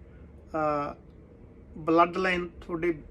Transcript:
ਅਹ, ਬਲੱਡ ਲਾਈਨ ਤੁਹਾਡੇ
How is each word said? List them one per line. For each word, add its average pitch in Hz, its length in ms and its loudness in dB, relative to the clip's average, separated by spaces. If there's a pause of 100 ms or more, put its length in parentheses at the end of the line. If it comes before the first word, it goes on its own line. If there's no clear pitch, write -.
(540)
ਅਹ, 147 400 0 (840)
ਬਲੱਡ 170 380 4
ਲਾਈਨ 180 320 0
ਤੁਹਾਡੇ 170 460 -4 (160)